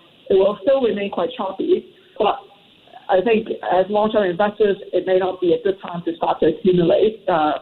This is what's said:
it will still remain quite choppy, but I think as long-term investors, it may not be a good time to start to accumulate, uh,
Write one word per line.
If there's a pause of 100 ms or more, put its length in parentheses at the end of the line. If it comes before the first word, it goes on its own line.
(280)
it
will
still
remain
quite
choppy, (240)
but (680)
I
think (240)
as
long-term
investors, (160)
it
may
not
be
a
good
time
to
start
to
accumulate,
uh,